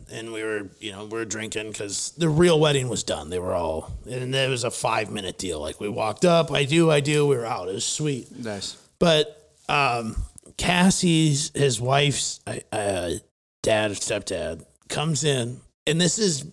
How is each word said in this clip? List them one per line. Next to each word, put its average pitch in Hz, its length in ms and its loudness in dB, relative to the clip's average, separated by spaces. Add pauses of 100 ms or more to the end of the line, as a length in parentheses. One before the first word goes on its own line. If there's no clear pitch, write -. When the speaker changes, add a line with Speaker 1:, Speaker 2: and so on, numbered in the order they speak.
(120)
Speaker 1:
and 113 220 -10
we 110 100 -6
were, 104 260 -4 (100)
you 107 120 -10
know, 98 140 -12
we 107 120 -6
were 113 80 -4
drinking 110 480 -8
'cause - 440 -6
the 165 120 2
real 160 300 6
wedding 143 300 2
was 104 140 -4
done. 87 260 -6
They 90 100 -4
were 90 160 -2
all, 80 360 -4 (180)
and 127 260 -6
it 135 140 2
was 123 140 -2
a 117 80 -2
five-minute 107 640 -4
deal. 80 220 -4
Like, 76 220 -8
we 208 80 -4
walked 110 360 0
up, 165 260 4
"I 143 140 2
do, 160 260 4
I 147 80 6
do," 147 260 2
we 143 120 4
were 117 80 -4
out. 113 240 -4
It - 60 -4
was 117 100 -4
sweet. 143 520 -4
Speaker 2:
Nice. 107 400 -8 (220)
Speaker 1:
But, 156 520 2 (160)
um, 120 560 0 (340)
Cassie's, 165 960 4
his 135 260 0
wife's, 139 640 0
uh, 107 140 -8 (120)
uh, 95 400 -2 (520)
dad 107 280 2
or 98 40 -8
stepdad 85 680 -6 (260)
comes 151 340 -2
in, 127 360 -2 (280)
and 156 120 2
this 180 200 2
is 156 340 0